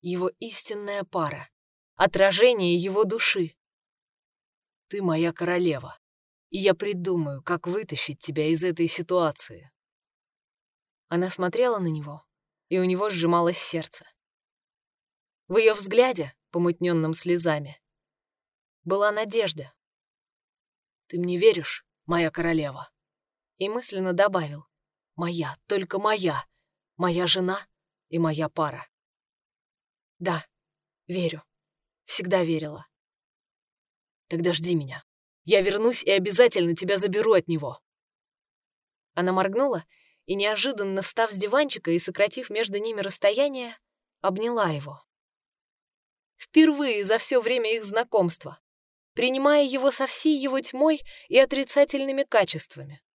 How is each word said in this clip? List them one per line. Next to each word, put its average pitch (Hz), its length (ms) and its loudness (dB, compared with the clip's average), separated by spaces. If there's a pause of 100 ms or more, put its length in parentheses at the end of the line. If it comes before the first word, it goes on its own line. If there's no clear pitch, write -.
Его 180 400 -4
истинная 208 640 -6
пара, 147 440 -6 (460)
отражение 190 800 4
его 190 300 2
души. 196 520 -2 (1300)
«Ты 202 120 -8
моя 165 320 0
королева, 170 640 -2 (520)
и 190 100 -8
я 190 160 4
придумаю, 175 680 -4
как 175 280 -4
вытащить 175 500 -6
тебя 151 300 -4
из 165 160 0
этой 170 240 0
ситуации». 160 840 -2 (1400)
Она 277 240 -2
смотрела 226 480 0
на 180 80 -2
него, 151 400 -8 (420)
и 185 120 0
у 185 40 2
него 185 260 0
сжималось 170 480 2
сердце. - 480 -8 (1400)
В 185 100 0
ее 220 180 6
взгляде, 208 600 2 (160)
помутненном 170 640 0
слезами, 160 680 -2 (1000)
была 202 300 2
надежда. 208 600 -2 (1300)
«Ты 175 140 -8
мне 180 180 -2
веришь, 185 480 2 (200)
моя 330 260 0
королева?» 160 580 -4 (680)
И 196 80 -4
мысленно 196 460 -4
добавил: 175 500 0 (520)
«Моя, 170 380 -4 (120)
только 196 320 -2
моя, 190 480 0 (500)
моя 175 300 0
жена 190 400 0 (420)
и 165 100 -4
моя 156 300 0
пара». 147 400 -4 (1300)
Да, 175 280 -4 (600)
верю. 170 380 -4 (600)
Всегда 180 360 0
верила. 156 440 -4 (1400)
«Тогда 170 260 0
жди 170 200 -2
меня. 135 300 -4 (400)
Я 196 160 6
вернусь 208 420 0
и - 80 0
обязательно 190 640 4
тебя 185 220 -2
заберу 208 380 2
от 180 140 2
него». 147 340 -6 (1300)
Она 180 220 -2
моргнула 196 500 0 (400)
и, 190 120 -4
неожиданно 202 640 -2
встав 220 280 -2
с 202 60 -8
диванчика 208 540 -2
и 170 80 2
сократив 208 500 -2
между 208 300 -4
ними 214 240 -6
расстояние, 233 760 -2 (460)
обняла 208 480 0
его. 143 340 -8 (1300)
Впервые 285 680 4
за 214 140 4
все 247 240 0
время 226 340 0
их 220 80 -6
знакомства, 202 760 -2 (540)
принимая 269 520 4
его 269 260 2
со 269 160 -2
всей 302 320 0
его 269 220 0
тьмой 285 420 0 (260)
и 240 100 4
отрицательными 269 840 2
качествами. 151 800 -2 (120)